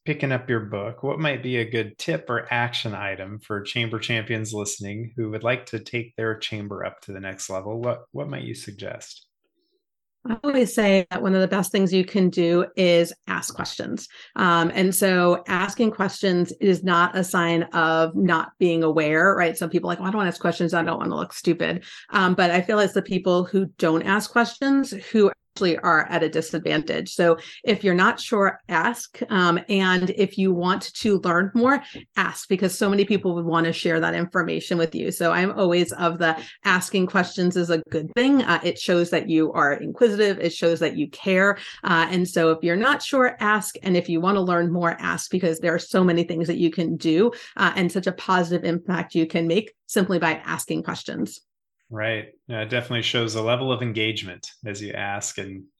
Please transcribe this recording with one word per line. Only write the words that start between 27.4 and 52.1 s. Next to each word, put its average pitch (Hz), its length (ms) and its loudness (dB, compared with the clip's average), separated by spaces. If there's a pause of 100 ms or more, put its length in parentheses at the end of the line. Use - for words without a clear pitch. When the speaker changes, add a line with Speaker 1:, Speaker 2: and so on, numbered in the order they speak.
Speaker 2:
if 208 220 0
you're 185 100 4
not 196 240 4
sure, 196 400 0 (100)
ask. 196 600 -2
Um, 175 400 2
and 185 420 2
if - 260 0
you 190 160 2
want 180 420 0
to 202 260 0
learn 180 340 2
more, 254 260 4 (360)
ask, - 320 -4
because 185 280 0
so 202 140 2
many 202 140 4
people 190 320 0
would 170 80 -4
wanna 165 280 2
share 165 280 0
that 165 140 0
information 170 640 -2
with 165 180 0
you. 170 160 -4
So 170 180 0
I'm 185 260 0
always 175 360 2
of 170 260 -2
the 160 180 2 (280)
asking 185 420 2
questions 180 500 0
is 175 140 0
a 160 80 2 (100)
good 160 280 -4
thing. 262 260 4
Uh, 170 220 2
it - 160 -2
shows 175 300 2
that 170 180 -2
you 156 240 2
are 143 220 2
inquisitive. 202 640 2
It 170 120 0
shows 170 280 0
that 151 160 0
you 147 140 -2
care. 190 460 2 (280)
Uh, 165 260 2
and 180 180 0
so 165 220 4
if 160 140 2
you're 170 100 2
not 269 260 2
sure, 254 380 2
ask. 208 460 0
And 185 120 2
if 175 120 0
you 165 120 0
wanna 196 220 2
learn 175 300 2
more, 175 260 2
ask, 175 320 -4
because 170 300 0
there 165 120 0
are 175 60 0
so 185 240 2
many 175 220 4
things 165 240 -2
that 170 100 -2
you 165 140 2
can 165 240 -2
do, 170 340 4 (260)
uh, 180 200 2
and 180 160 2
such 190 160 -2
a 185 40 -2
positive 175 520 0
impact 170 500 -2
you 165 100 2
can 170 220 -2
make 190 260 0 (140)
simply 185 320 2
by 160 260 0
asking 160 380 -4
questions. - 600 -8 (520)
Speaker 1:
Right. 110 360 -4 (180)